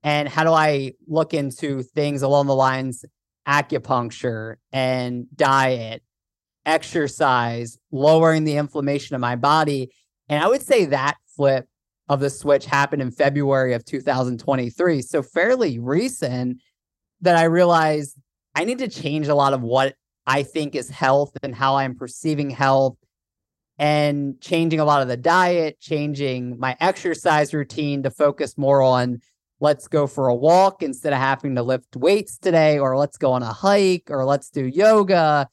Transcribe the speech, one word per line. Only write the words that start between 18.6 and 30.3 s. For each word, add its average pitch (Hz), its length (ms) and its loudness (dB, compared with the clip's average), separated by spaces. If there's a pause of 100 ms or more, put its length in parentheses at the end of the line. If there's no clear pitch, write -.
need 247 140 -4
to 247 100 -6
change 151 400 -6
a 147 60 2
lot 139 180 2
of 131 80 -4
what 127 340 0 (320)
I 139 160 0
think 147 320 -6
is 127 140 -8
health 139 420 0 (100)
and 131 140 -10
how 135 220 0
I'm 131 180 -4
perceiving 143 540 -6
health, 135 480 2 (840)
and 147 640 -2
changing 165 400 0
a 151 40 2
lot 147 160 4
of 131 60 -2
the 123 80 -4
diet, 165 640 0
changing 135 800 -6
my 127 220 -4
exercise 165 720 0
routine 143 500 -4
to 135 80 -4
focus 143 460 -2
more 139 240 2
on, 123 400 2 (400)
"Let's 147 260 0
go 151 180 0
for 135 220 -2
a 120 80 2